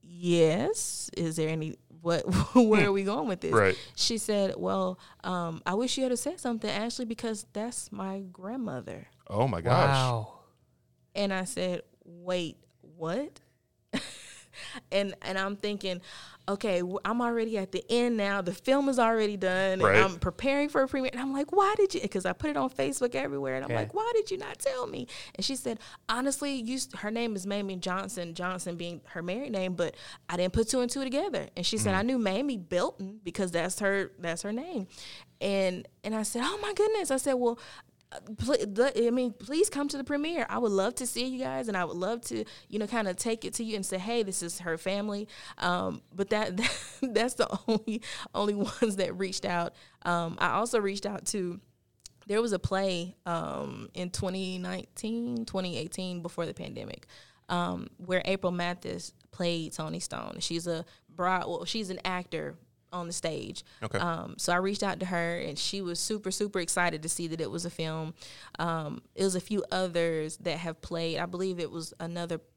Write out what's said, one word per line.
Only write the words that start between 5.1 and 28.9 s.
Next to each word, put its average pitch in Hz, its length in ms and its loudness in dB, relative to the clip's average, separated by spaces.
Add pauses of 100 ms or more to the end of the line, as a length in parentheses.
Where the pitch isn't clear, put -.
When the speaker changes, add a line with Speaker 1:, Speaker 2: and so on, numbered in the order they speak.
Speaker 1:
um, 175 420 -4
I 180 80 0
wish 247 220 0
you 262 80 2
had 247 140 0
said 330 200 -4
something, 220 320 -2
Ashley, 233 360 -2
because 220 480 -4
that's 226 360 -6
my 196 300 -6 (120)
grandmother." 190 760 -6 (220)
Speaker 2:
Oh 113 200 4
my 90 140 0
gosh. 139 340 6
Speaker 3:
Wow. 123 360 2 (800)
Speaker 1:
And 202 180 2
I 190 120 0
said, 180 360 -2 (240)
"Wait, 175 540 -4 (240)
what?" 170 580 -4 (520)
<laughs> - 80 -2 (920)
And, 196 300 0
and 190 180 -4
I'm 196 180 0
thinking, 202 440 -4 (480)
"Okay, 196 300 2
w-, 180 260 0
I'm 233 160 0
already 226 380 0
at 190 140 -4
the 185 180 -2
end 240 260 4
now. 202 240 2
The 180 140 0
film 277 340 4
is 254 100 4
already 226 380 6
done. 190 380 4
And 185 80 4
Speaker 2:
Right. - 200 10
Speaker 1:
I'm 185 160 4
preparing 277 520 0
for 277 120 4
a 269 60 4
premiere." 262 240 0
And 240 80 -6
I'm 269 120 -2
like, 277 200 -2
"Why 403 240 6
did 403 180 4
you?" - 140 0
'Cause 190 160 -2
I 185 80 2
put 302 160 -2
it 294 80 0
on 262 140 2
Facebook 262 440 0
everywhere. 139 420 0
And 131 100 -2
I'm - 40 -4
Speaker 3:
Yeah. 120 100 2
Speaker 1:
like, 110 140 -2
"Why 440 200 2
did 427 160 2
you 381 80 -4
not - 200 -8
tell 508 280 -2
me?" 311 220 -6 (260)
And 196 100 -4
she 269 120 -2
said, 233 220 -4 (300)
"Honestly, 269 460 0
you 247 220 -4
s-, 254 120 -4 (100)
her 208 120 -4
name 233 260 -2
is 185 100 -6
Mamie 202 300 -2
Johnson, 180 580 -4
Johnson 180 420 -4
being 170 320 -8